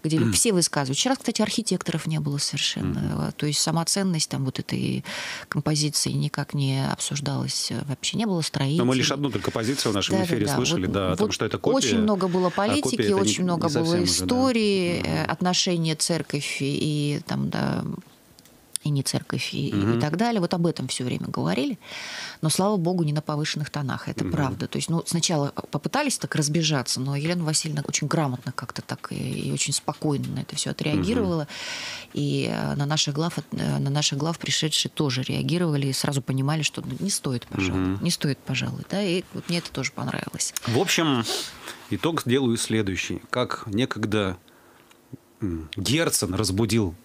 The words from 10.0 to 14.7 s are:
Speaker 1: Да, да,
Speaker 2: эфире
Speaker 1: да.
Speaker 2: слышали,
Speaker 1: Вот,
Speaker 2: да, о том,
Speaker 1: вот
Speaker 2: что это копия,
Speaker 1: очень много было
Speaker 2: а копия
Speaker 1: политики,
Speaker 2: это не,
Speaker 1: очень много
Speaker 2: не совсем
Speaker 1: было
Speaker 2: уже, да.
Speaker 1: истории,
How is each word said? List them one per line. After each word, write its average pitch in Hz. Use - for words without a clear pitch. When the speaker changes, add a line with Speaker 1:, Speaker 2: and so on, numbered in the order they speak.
Speaker 1:
Да, 190
да, 185
Speaker 2:
эфире 117
Speaker 1:
да. 101
Speaker 2:
слышали, 151
Speaker 1:
Вот, 90
Speaker 2:
да, 95
о -
том, 202
Speaker 1:
вот -
Speaker 2:
что -
это -
копия, -
Speaker 1:
очень 220
много 208
было 180
Speaker 2:
а 170
копия 196
Speaker 1:
политики, 262
Speaker 2:
это 208
не, -
Speaker 1:
очень 196
много 170
Speaker 2:
не 151
совсем 160
Speaker 1:
было 170
Speaker 2:
уже, -
да. -
Speaker 1:
истории, 214